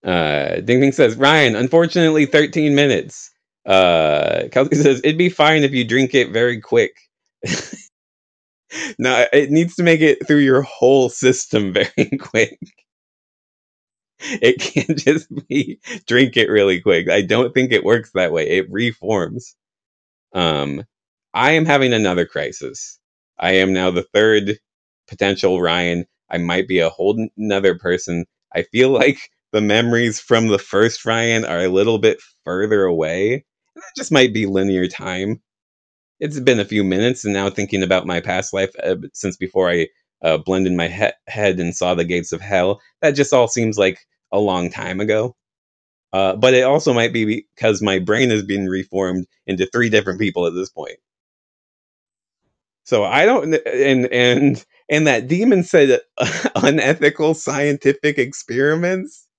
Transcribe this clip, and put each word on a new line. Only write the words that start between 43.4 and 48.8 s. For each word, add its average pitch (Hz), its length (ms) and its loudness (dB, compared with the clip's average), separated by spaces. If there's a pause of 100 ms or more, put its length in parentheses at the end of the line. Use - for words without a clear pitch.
seems 110 300 -4
like 95 220 0 (340)
a 101 60 0
long 92 300 -2
time 92 300 -10
ago. 107 360 -2 (760)
Uh, 95 240 0
but 127 180 4
it 127 100 4
also 139 300 2
might 117 200 0
be 110 320 -4 (100)
because 107 260 0
my 95 180 0
brain 110 300 0
has 107 140 0
been 98 240 -4
reformed 92 580 -4 (220)